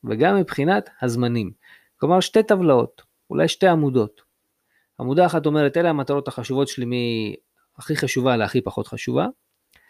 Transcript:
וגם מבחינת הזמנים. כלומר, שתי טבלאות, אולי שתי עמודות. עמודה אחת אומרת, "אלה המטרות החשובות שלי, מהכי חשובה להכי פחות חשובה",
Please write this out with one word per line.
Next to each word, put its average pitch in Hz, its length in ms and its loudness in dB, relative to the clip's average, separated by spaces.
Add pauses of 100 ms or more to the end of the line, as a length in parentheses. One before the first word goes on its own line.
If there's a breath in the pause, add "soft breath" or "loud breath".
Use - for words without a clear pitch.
וגם 127 320 2
מבחינת 185 540 0 (120)
הזמנים. 120 500 -2 (440 soft breath)
כלומר, 175 240 2
שתי 220 220 2
טבלאות, 165 600 2 (280)
אולי 156 180 0
שתי - 180 0
עמודות. 139 560 0 (800)
עמודה 139 260 2
אחת 156 200 0
אומרת, 147 300 0
"אלה 170 140 2
המטרות 143 380 -2
החשובות 131 400 -4
שלי, 127 160 -8
מהכי 120 1120 -6
חשובה 127 400 0
להכי 110 240 0
פחות - 260 -6
חשובה", 123 400 -4 (640 soft breath)